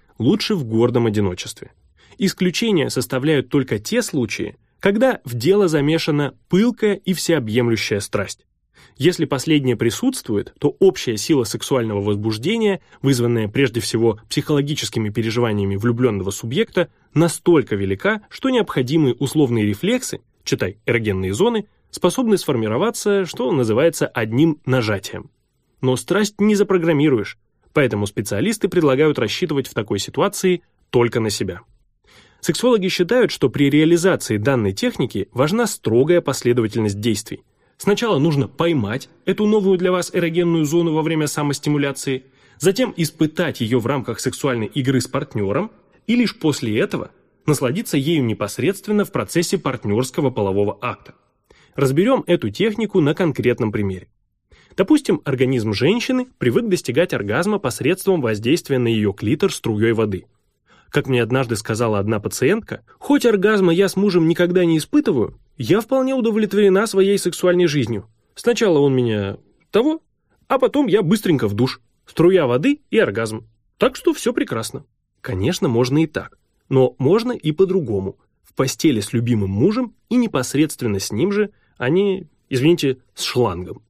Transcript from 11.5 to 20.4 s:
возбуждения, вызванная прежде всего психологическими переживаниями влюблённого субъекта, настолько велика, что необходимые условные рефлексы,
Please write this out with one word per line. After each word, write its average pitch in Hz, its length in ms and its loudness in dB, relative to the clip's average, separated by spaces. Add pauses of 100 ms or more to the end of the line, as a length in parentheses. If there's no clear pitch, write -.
возбуждения, 113 800 -2 (200)
вызванная 120 460 2
прежде 123 320 0
всего 110 400 0 (100)
психологическими 143 800 -2
переживаниями 107 680 -2
влюблённого 113 540 0
субъекта, 165 580 -2 (240)
настолько 160 640 2
велика, 98 520 -2
что - 200 -4
необходимые 151 640 0
условные 123 520 0
рефлексы, 196 540 -2 (240)